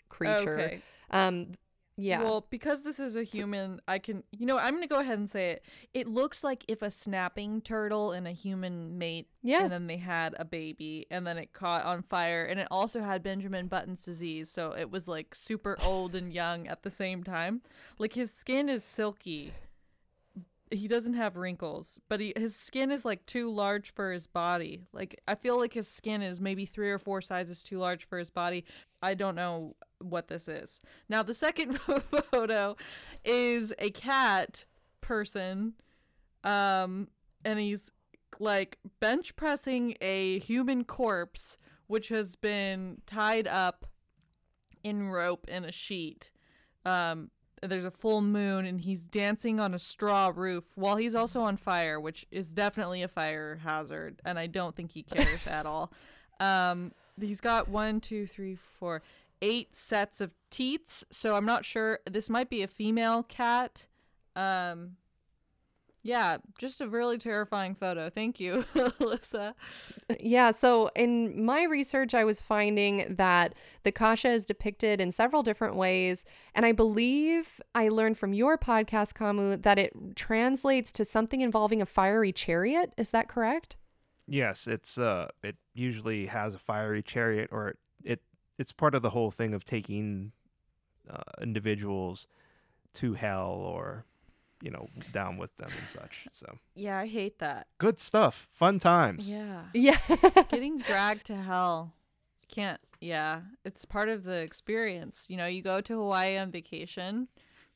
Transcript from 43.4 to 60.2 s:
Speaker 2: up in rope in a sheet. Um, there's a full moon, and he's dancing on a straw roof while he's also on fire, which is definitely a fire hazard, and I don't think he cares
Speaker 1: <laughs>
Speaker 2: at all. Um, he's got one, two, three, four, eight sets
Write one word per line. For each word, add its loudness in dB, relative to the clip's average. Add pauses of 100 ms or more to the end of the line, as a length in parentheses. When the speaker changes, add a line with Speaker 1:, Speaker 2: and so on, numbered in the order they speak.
Speaker 2:
up 0 (1000)
in -4
rope -2
in -8
a -10
sheet. -10 (540)
Um, -2 (320)
there's -4
a -6
full 2
moon, 2
and -4
he's -4
dancing 0
on 0
a -6
straw 2
roof -6
while 2
he's 0
also 0
on 0
fire, 0
which -10
is -8
definitely -2
a -2
fire -4
hazard, -6
and -4
I -4
don't -4
think -10
he -14
cares 2
Speaker 1:
<laughs> -
Speaker 2:
at -4
all. -4 (480)
Um, 2 (280)
he's -4
got 2
one, 0
two, -6
three, -10
four, -8 (400)
eight -4
sets -2